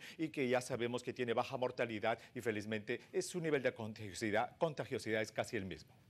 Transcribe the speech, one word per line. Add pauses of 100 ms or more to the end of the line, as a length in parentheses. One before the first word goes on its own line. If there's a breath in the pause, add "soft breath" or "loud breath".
(180 loud breath)
y
que
ya
sabemos
que
tiene
baja
mortalidad (160 loud breath)
y
felizmente (100)
es,
su
nivel
de
contagiosidad,
contagiosidad
es
casi
el
mismo. (160)